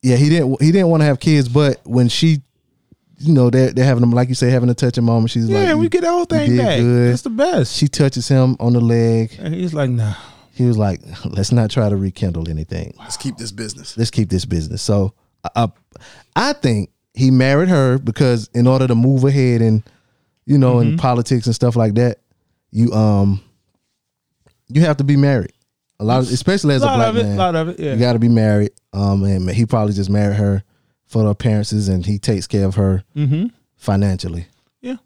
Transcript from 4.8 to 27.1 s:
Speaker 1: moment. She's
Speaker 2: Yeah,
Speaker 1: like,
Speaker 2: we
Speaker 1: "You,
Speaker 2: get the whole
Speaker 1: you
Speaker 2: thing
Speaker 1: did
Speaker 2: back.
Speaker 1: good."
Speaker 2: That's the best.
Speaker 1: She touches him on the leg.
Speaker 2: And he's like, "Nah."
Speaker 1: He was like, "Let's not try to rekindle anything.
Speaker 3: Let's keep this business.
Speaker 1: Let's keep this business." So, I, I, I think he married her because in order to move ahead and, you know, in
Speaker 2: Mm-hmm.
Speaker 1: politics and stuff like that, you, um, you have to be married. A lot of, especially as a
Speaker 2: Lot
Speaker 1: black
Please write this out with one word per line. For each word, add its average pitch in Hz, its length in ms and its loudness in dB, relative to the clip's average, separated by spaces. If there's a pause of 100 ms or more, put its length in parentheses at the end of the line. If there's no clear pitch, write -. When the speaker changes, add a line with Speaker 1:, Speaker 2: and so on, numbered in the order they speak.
Speaker 1:
moment. 117 260 2
She's 113 180 -2
Speaker 2:
Yeah, - 120 0 (120)
Speaker 1:
like, - 40 2
Speaker 2:
we - 80 0
Speaker 1:
"You, 339 40 0
Speaker 2:
get 349 140 0
the 339 80 0
whole 349 100 0
Speaker 1:
you 349 60 -2
Speaker 2:
thing 311 240 0
Speaker 1:
did 123 80 2
Speaker 2:
back. 175 220 0
Speaker 1:
good." 120 320 2
Speaker 2:
That's 123 100 -4
the 262 80 -8
best. 254 460 -2
Speaker 1:
She 147 120 0
touches 135 400 -2
him 131 320 2
on 120 140 0
the 120 60 2
leg. 113 580 0
Speaker 2:
And 160 160 -8
he's 180 180 -6
like, 147 180 -2
"Nah." 110 240 -2 (380)
Speaker 1:
He 123 120 -2
was 120 120 2
like, 101 240 -2 (240)
"Let's - 280 -4
not 113 180 2
try 110 180 -2
to 101 80 -2
rekindle 90 540 -4
anything. 78 480 -8
Speaker 3:
Let's - 180 -14
keep 135 220 -10
this 113 140 -12
business. 104 440 -14
Speaker 1:
Let's 113 140 -2
keep 107 180 -2
this 92 160 -2
business." 80 380 -6
So, 101 320 -2 (300)
I, - 40 -8 (160)
I, 110 40 -4 (680)
I 269 160 -2
think 117 380 -2 (240)
he 131 160 2
married 135 400 2
her 135 280 2
because 120 560 -2
in 120 120 2
order 131 220 2
to 123 60 2
move 127 300 2
ahead 127 380 2
and, 110 200 2 (640)
you 139 140 2
know, 123 220 4
in 117 80 2
Speaker 2:
Mm-hmm. 156 80 0
Speaker 1:
politics 123 500 0
and 117 80 0
stuff 120 220 0
like 110 180 0
that, 120 240 0 (540)
you, 117 200 0
um, 101 480 2 (1300)
you 131 140 0
have 156 160 2
to 139 60 0
be 143 120 2
married. 139 360 0 (480)
A 104 40 -8
lot 123 180 0
of, 123 80 -4
especially 151 440 0
as 131 80 0
a 285 40 2
Speaker 2:
Lot 269 100 0
Speaker 1:
black 233 140 2